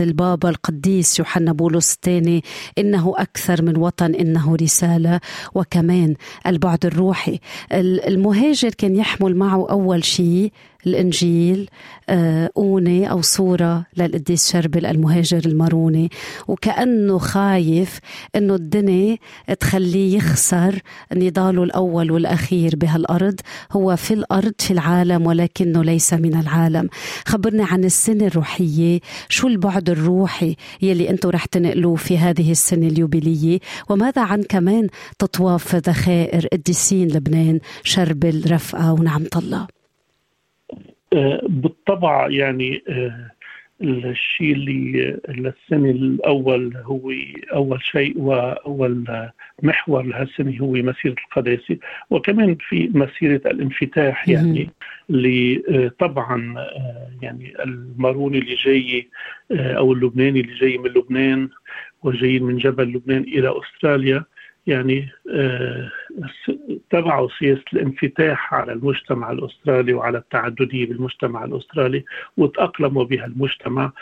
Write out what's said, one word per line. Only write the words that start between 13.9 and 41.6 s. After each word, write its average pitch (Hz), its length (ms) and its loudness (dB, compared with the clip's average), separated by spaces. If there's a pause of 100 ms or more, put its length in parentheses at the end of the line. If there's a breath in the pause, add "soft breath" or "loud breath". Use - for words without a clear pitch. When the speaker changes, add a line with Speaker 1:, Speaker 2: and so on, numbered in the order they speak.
Speaker 1:
للقديس 170 560 0
شربل 165 340 0
المهاجر 160 600 2
الماروني، 165 640 2 (400 loud breath)
وكأنه 208 720 2
خايف 185 840 2 (360 loud breath)
إنه 202 180 2
الدنيا 190 640 2 (440 loud breath)
تخليه 190 560 2
يخسر 175 580 2 (400 loud breath)
نضاله 180 480 2
الأول 170 480 0
والأخير 165 680 2
بهالأرض. 170 640 0 (320 loud breath)
هو 190 240 2
في - 180 -2
الأرض 208 440 0
في - 120 -2
العالم 175 560 2
ولكنه 170 580 2
ليس 165 300 2
من 160 200 2
العالم. 165 540 0 (380 loud breath)
خبرنا 214 380 2
عن 185 200 2
السنة 208 420 2
الروحية، 165 760 0 (280 loud breath)
شو - 200 0
البعد 190 420 0
الروحي 170 640 0 (260 loud breath)
يلي 185 280 2
أنتوا 180 200 0
رح 170 140 0
تنقلوه 175 520 2
في 170 220 0
هذه 170 320 4
السنة 165 360 2
اليوبيلية، 160 720 2 (320 loud breath)
وماذا 240 320 2
عن 202 200 0
كمان 196 460 2 (300 loud breath)
تطواف 180 560 0
ذخائر 170 760 2
قديسين 180 560 2
لبنان 160 520 2 (240 loud breath)
شربل، 160 680 0
رفقة 165 420 0
ونعمة 160 440 0
الله؟ 190 300 -4 (1500)
Speaker 2:
آه، 143 360 2
بالطبع، 156 840 0